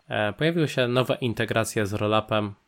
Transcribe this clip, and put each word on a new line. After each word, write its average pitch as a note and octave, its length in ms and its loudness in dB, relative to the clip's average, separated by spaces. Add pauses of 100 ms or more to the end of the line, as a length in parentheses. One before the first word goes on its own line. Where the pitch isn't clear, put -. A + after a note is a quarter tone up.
E, G#2+ 240 0
pojawiły D#3+ 360 0
się B2 200 2
nowe B2 320 0
integracje A2 640 0
z F#2+ 60 -6
Rollupem, G#2+ 640 0 (140)